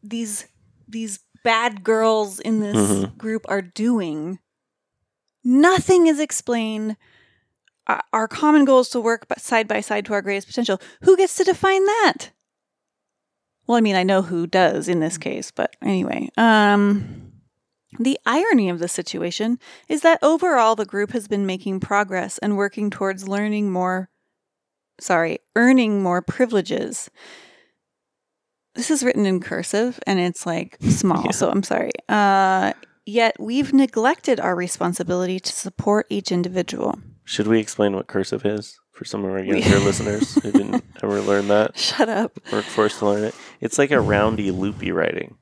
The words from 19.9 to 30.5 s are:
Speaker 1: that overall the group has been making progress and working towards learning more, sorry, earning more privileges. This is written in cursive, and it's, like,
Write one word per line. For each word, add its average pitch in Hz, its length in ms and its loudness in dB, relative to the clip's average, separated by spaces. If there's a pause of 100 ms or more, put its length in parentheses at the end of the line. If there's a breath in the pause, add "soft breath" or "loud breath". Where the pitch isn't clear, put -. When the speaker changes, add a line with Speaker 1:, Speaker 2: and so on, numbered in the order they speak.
Speaker 1:
that 330 220 6
overall 285 520 4
the 214 100 -4
group 202 260 -4
has 214 160 -6
been 202 180 -2
making 190 340 -4
progress 190 600 -2
and 208 180 -2
working 202 320 -2
towards 190 380 -6
learning 208 440 -2
more, 185 380 -2 (880)
sorry, 165 380 0 (180)
earning 233 460 4
more 180 200 0
privileges. - 880 -4 (1700 loud breath)
This 240 140 -8
is 285 140 2
written 208 220 2
in 185 140 2
cursive, 208 680 -4
and 190 120 2
it's, 175 260 -4
like, 170 360 -6